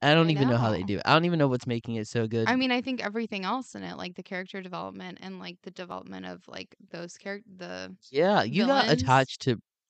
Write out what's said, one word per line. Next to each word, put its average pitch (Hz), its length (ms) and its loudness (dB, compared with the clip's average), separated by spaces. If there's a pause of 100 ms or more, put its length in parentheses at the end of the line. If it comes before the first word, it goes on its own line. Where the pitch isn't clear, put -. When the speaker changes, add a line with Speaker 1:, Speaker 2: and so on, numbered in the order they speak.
Speaker 1:
I 147 100 6
don't 165 140 8
Speaker 2:
I 165 40 4
Speaker 1:
even 139 180 4
know 120 80 4
how 120 120 4
they 92 120 0
Speaker 2:
know. 92 60 -2
Speaker 1:
do 101 100 0
it. - 80 -4
I 131 80 4
don't 160 120 6
even 175 140 2
know 143 80 6
what's 123 180 0
making 117 300 -4
it 107 120 -6
so 117 160 0
Speaker 2:
I 110 40 0
Speaker 1:
good. 113 320 2
Speaker 2:
mean, 262 120 2
I 247 100 0
think 254 220 -6
everything 208 420 -4
else 240 280 -4
in 202 100 -12
it, 180 140 -10
like 180 180 -10
the 196 80 -14
character 185 380 -10
development 185 600 -10
and, 185 180 -12
like, 180 240 -14
the 185 80 -14
development 180 560 -12
of, 180 200 -14
like, 185 280 -14 (160)
those 175 260 -14
charac-, 202 240 -12 (160)
the 185 380 -12 (160)
Speaker 1:
Yeah, 170 320 4
you 143 240 0
got 269 160 4
Speaker 2:
villains. 156 180 2
Speaker 1:
attached 131 420 4
to, 120 160 2 (300)